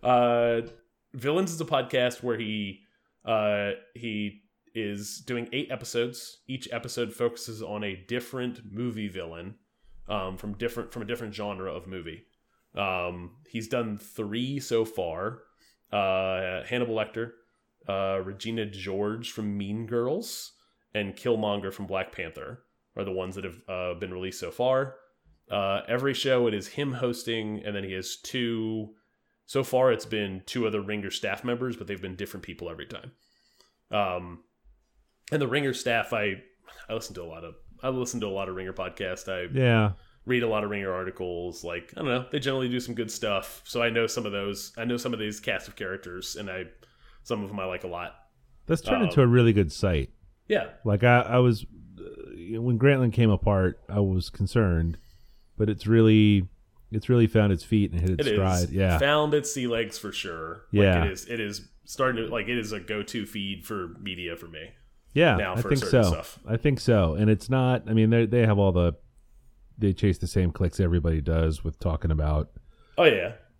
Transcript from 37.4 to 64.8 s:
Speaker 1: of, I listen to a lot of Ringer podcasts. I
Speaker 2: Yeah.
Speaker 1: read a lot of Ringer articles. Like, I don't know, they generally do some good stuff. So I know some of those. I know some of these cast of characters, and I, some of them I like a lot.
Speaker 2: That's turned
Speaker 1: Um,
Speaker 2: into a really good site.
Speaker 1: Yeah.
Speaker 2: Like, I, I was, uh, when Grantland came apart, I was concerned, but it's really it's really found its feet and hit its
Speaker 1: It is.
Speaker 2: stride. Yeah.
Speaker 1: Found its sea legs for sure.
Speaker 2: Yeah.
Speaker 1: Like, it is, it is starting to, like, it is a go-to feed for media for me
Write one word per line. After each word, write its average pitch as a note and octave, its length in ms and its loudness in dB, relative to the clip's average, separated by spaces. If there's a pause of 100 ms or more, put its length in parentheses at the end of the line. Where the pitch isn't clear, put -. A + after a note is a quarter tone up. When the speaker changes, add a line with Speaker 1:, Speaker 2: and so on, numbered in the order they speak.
Speaker 1:
of, E2 120 -16 (280)
I C3 60 -2
listen B2+ 320 -4
to G#2+ 60 -4
a - 20 -4
lot F#2+ 200 -4
of F#2 60 -6
Ringer F#2 180 -8
podcasts. F#2 560 -8
I F2+ 240 -6
Speaker 2:
Yeah. A#2 380 4 (340)
Speaker 1:
read A#2+ 180 2
a A#2 40 0
lot G#2+ 160 0
of G#2 80 -4
Ringer G2 200 -4
articles. F2+ 720 -6
Like, F2 320 -10
I - 40 -12
don't D3 100 -2
know, B2 220 0
they D3+ 80 -2
generally C3 300 -2
do B2 100 0
some A#2+ 160 -8
good G#2+ 160 -4
stuff. - 540 -4
So A#2 180 -2
I A#2 80 2
know A2+ 160 2
some A2+ 180 -4
of G2+ 60 -4
those. G2+ 460 -4
I A#2 80 -6
know A#2+ 120 0
some A#2+ 160 -4
of G#2+ 60 -6
these G#2+ 200 -4
cast G2 280 -4
of - 80 -18
characters, F#2 600 -10
and G2+ 120 -8
I, F#2 140 -8 (600)
some G#2+ 200 -4
of F#2+ 60 -8
them G#2 100 -8
I F#2 60 -4
like F#2 180 -6
a F#2 40 -8
lot. F2 280 -8 (500)
Speaker 2:
That's - 160 0
turned B3+ 220 0
Speaker 1:
Um, F3 60 2
Speaker 2:
into C#3+ 120 4
a B2 60 8
really A#2 260 8
good F#2+ 180 4
site. E2+ 380 0 (380)
Speaker 1:
Yeah. - 220 0 (140)
Speaker 2:
Like, G#2 200 2
I, B2 180 8
I A#2+ 180 2
was, B2 260 4 (340)
uh, G2 640 -10
when A#2+ 180 2
Grantland B2+ 340 6
came A2+ 180 6
apart, F#2+ 480 4 (100)
I G2+ 100 0
was F#2+ 300 2
concerned, F2 680 2 (600)
but G#2+ 120 2
it's G#2 180 -4
really G#2+ 600 8 (440)
it's A2 180 -4
really A#2+ 180 8
found G#2 240 6
its F2+ 120 0
feet G#2 280 2
and E2+ 80 -2
hit F2+ 120 2
its F2 100 0
Speaker 1:
It F2+ 60 2
is. A2 60 2
Speaker 2:
stride. F#2 360 4
Yeah. F#2 300 4
Speaker 1:
Found D3+ 340 4
its D3 200 0
sea B2 140 -2
legs A#2 300 -2
for G2+ 140 -8
sure. E2 600 -10
Speaker 2:
Yeah. F#2+ 280 6
Speaker 1:
Like, E2 80 4
it D#2+ 40 0
is, - 140 -10
it A#2 140 -6
is G2+ 280 -6 (180)
starting B2 400 0
to, - 60 -8
like, A2 160 -2
it B2 100 -2
is G#2+ 140 -4
a G#2 80 -6
go-to G#2 460 -6
feed G2 400 -6
for F#2 240 -6 (100)
media F2+ 360 -8
for E2 120 -16
me E2 220 -14 (440)